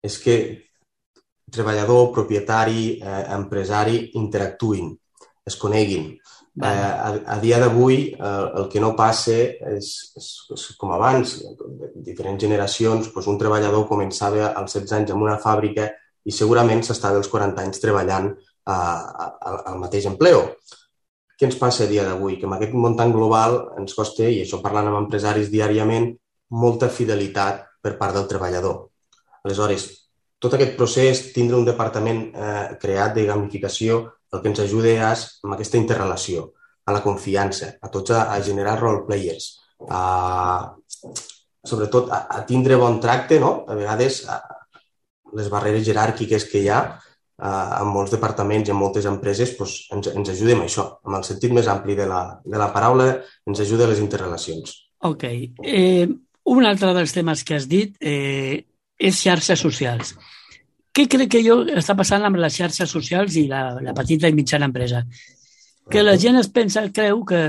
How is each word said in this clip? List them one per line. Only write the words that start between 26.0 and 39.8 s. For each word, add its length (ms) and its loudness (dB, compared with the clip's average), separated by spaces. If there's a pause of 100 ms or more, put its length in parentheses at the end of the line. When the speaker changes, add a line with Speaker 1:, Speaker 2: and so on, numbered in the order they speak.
Speaker 1:
molta 320 2
fidelitat 800 -2 (180)
per 160 -4
part 160 -2
del 140 -2
treballador. 480 -2 (680)
Aleshores, 400 -2 (560)
tot 160 2
aquest 220 2
procés, 420 4 (160)
tindre 240 4
un 80 4
departament, 540 -2 (100)
eh, 480 -8
creat 380 0
de 100 2
gamificació, 720 -2 (340)
el 80 -6
que 140 0
ens 100 0
ajuda 300 2 (160)
és 160 -2 (180)
amb 140 -6
aquesta 240 0
interrelació, 640 -2 (420)
a 80 2
la 80 -2
confiança, 720 -2 (100)
a 80 -14
tots 240 0
a, 160 4
a 80 -2
generar 400 -2
role 240 0
players, 460 -4 (420)